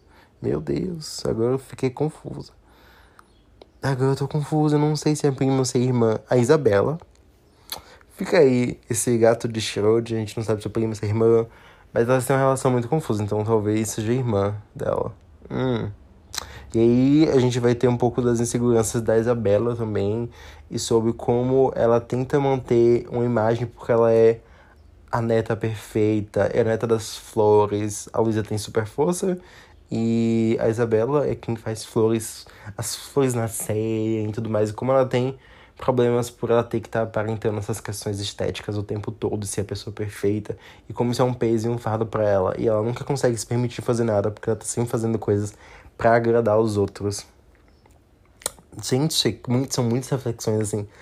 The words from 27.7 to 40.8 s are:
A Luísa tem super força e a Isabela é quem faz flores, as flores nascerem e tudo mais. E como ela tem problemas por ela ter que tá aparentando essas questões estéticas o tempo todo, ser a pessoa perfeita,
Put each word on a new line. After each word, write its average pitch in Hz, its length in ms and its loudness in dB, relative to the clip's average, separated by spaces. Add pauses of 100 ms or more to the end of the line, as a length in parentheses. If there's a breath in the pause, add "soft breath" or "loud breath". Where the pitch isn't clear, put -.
A - 40 -2
Luísa 110 240 0
tem 107 140 -6
super 110 300 -4
força 180 520 -2 (520 loud breath)
e 113 720 0
a - 80 2
Isabela 117 600 2
é 123 80 -2
quem - 180 -6
faz 110 300 -8
flores, 110 600 0 (300 loud breath)
as - 200 -8
flores 131 380 0
nascerem 110 920 -2
e 107 40 -4
tudo 110 180 -6
mais. 107 200 0
E - 20 -6
como 120 180 -4
ela 131 160 4
tem 127 320 -2 (380 loud breath)
problemas 120 540 0
por 113 200 -6
ela 117 140 4
ter 117 160 -4
que - 80 -12
tá 113 140 -2
aparentando 107 560 -4
essas 104 220 -6
questões 101 380 -8
estéticas 98 580 -6
o 101 60 -4
tempo 101 300 -8
todo, 104 340 -6
ser - 140 -6
a 98 40 -4
pessoa 101 300 -10
perfeita, 101 640 -4 (320 loud breath)